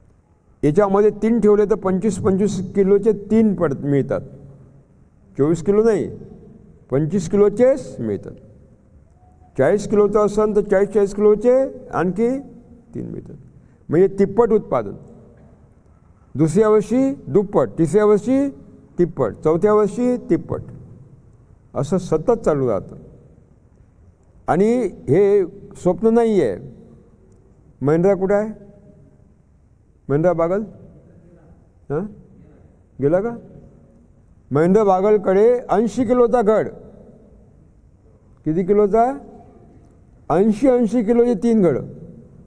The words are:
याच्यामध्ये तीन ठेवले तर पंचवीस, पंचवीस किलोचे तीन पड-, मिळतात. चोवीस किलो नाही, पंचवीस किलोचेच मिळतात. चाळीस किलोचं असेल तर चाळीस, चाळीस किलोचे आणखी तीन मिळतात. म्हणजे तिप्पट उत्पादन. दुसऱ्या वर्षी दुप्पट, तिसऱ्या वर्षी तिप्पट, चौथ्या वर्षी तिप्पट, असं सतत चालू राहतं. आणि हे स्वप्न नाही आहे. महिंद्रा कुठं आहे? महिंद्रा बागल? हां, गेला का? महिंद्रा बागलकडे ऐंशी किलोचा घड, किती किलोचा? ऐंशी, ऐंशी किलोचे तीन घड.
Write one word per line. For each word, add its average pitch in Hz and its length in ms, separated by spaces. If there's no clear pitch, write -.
याच्यामध्ये 196 460
तीन 220 300
ठेवले 208 260
तर 208 100
पंचवीस, 190 440
पंचवीस 190 540
किलोचे 202 380
तीन 214 440
पड-, 160 220
मिळतात. 135 440
चोवीस 165 280
किलो 202 180
नाही, 180 340
पंचवीस 156 400
किलोचेच 208 680
मिळतात. 110 320
चाळीस 202 320
किलोचं 208 360
असेल 208 300
तर 208 60
चाळीस, 202 280
चाळीस 202 260
किलोचे 233 720
आणखी 190 520
तीन 123 140
मिळतात. - 260
म्हणजे 175 180
तिप्पट 196 440
उत्पादन. 123 420
दुसऱ्या 160 340
वर्षी 247 440
दुप्पट, 170 500
तिसऱ्या 165 280
वर्षी 233 440
तिप्पट, 139 440
चौथ्या 170 300
वर्षी 214 440
तिप्पट, - 440
असं 143 220
सतत 170 340
चालू 156 380
राहतं. 95 260
आणि 208 340
हे 196 380
स्वप्न 180 320
नाही 226 340
आहे. 120 340
महिंद्रा 165 340
कुठं 190 200
आहे? 214 140
महिंद्रा 160 240
बागल? 170 280
हां, 160 160
गेला 160 200
का? 233 160
महिंद्रा 175 320
बागलकडे 208 840
ऐंशी 226 360
किलोचा 240 360
घड, 196 260
किती 160 180
किलोचा? 208 540
ऐंशी, 208 380
ऐंशी 240 360
किलोचे 233 300
तीन 226 280
घड. 151 160